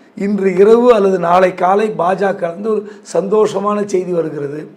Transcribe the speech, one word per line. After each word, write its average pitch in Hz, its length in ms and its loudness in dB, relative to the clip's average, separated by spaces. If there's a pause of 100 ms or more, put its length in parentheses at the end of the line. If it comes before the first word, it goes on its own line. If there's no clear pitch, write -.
(160)
இன்று 190 400 -2
இரவு 226 380 4
அல்லது 190 260 2
நாளை 175 340 2
காலை 190 440 0
பாஜக 185 400 -2
இருந்து 180 320 -6
ஒரு 214 220 -4 (220)
சந்தோஷமான 202 720 0
செய்தி 185 260 -4
வருகிறது. 151 640 -6